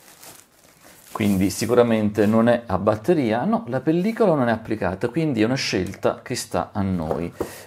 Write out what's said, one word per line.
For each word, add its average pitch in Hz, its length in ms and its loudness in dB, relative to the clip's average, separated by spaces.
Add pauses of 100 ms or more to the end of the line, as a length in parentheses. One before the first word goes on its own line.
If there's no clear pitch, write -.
(1120)
Quindi 98 380 2
sicuramente 110 760 2
non 113 220 4
è 120 180 2
a 95 140 -2
batteria, 110 640 0
no, 170 240 -2
la 127 140 -4
pellicola 180 520 0
non 127 160 2
è - 20 2
applicata, 107 580 -4
quindi 143 340 0
è - 20 4
una 120 80 2
scelta 107 720 -2
che - 100 -8
sta - 380 -4
a 104 100 -4
noi. 85 500 -2 (360)